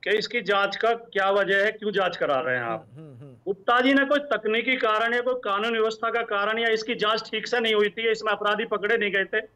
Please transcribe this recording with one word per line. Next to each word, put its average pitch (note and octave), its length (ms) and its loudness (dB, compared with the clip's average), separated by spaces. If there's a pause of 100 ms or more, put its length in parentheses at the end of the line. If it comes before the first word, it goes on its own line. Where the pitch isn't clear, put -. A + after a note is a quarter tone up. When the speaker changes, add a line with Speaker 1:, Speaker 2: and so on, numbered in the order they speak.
Speaker 1:
कि F3+ 60 -4
इसकी A3 320 -2
जांच G3 340 0
का A3+ 180 2
क्या G3 380 -2
वजह G3 340 2
है, G#3+ 60 0
क्यों G#3+ 200 -6
जांच F3+ 260 0
करा D3 220 2
रहे B2+ 160 0
हैं B2 80 -2
आप? A2+ 320 -4
Speaker 2:
हम्म, D#3 120 -18
हम्म, C3 100 -18
हम्म। C3+ 160 -18
Speaker 1:
गुप्ता G3+ 480 0
जी C4+ 120 4
ने C#4 120 4
कोई C#4+ 140 2
तकनीकी A3+ 560 -2
कारण A3+ 380 0
या A#3+ 80 0
कोई B3 120 0
कानून G#3+ 380 -2
व्यवस्था A3 380 0
का A#3 120 -2
कारण G#3+ 380 0
या A#3 80 0
इसकी A3 280 0
जांच G#3+ 360 0
ठीक A3 160 -4
से A#3+ 120 0
नहीं A3+ 140 2
हुई G#3 160 4
थी, A3+ 220 0
इसमें G#3+ 220 0
अपराधी G#3 320 0
पकड़े G#3+ 320 0
नहीं G#3 140 0
गए F#3+ 140 0
थे G#3+ 300 -4